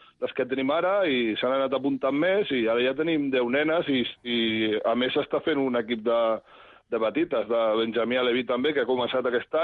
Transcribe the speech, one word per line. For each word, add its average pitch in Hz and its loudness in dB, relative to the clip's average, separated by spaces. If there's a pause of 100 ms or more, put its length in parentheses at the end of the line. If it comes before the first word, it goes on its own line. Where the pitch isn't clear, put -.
(200)
les 123 -6
que 131 0
tenim 131 -2
ara 180 2
i 120 0
s'han 127 0
anat 135 0
apuntant 135 -2
més 185 0
i 120 0
ara 117 2
ja 127 2
tenim 151 -2
deu 127 2
nenes 156 0
i, 131 2 (260)
i 120 -2 (480)
a 113 2
més 127 0
s'està 147 0
fent 156 0
un 127 0
equip 113 -4
de, 117 2 (720)
de 113 0
petites, 110 -2
de 117 0 (180)
Benjamí 113 0
Aleví 123 2
també, 127 0
que 135 2
ha - -4
començat 123 0
aquest 123 -2